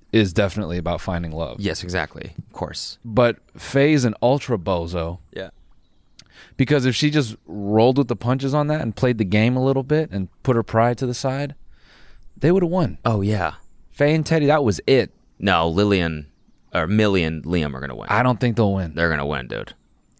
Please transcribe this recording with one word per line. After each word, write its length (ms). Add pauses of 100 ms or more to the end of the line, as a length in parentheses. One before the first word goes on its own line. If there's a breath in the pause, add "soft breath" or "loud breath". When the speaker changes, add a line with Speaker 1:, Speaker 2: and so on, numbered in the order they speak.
(120)
Speaker 1:
is 200
definitely 460
about 240
finding 320
love. 260
Speaker 2:
Yes, 240
exactly. 540
Of 160
course. 500
Speaker 1:
But 320 (220)
Faye's 480
an 160
ultra 360
bozo. 600 (140)
Speaker 2:
Yeah. 160 (1040 loud breath)
Speaker 1:
Because 300
if 100
she 140
just 260 (100)
rolled 520
with 100
the 80
punches 380
on 140
that 120
and 160
played 220
the 80
game 320
a 60
little 200
bit 280
and 180 (140)
put 120
her 80
pride 360
to 60
the 80
side, 400 (840 soft breath)
they 120
would've 200
won. 340
Speaker 2:
Oh, 160
yeah. 360 (360)
Speaker 1:
Faye 240
and 100
Teddy, 200
that 180
was 240
it. 240 (260)
Speaker 2:
No, 300
Lily 320
and, 280 (460)
or 140
Millie 360
and 200
Liam 300
are 80
gonna 140
win. 140
Speaker 1:
I 140
don't 160
think 160
they'll 180
win. 220
Speaker 2:
They're 140
gonna 160
win, 240
dude. 240 (460)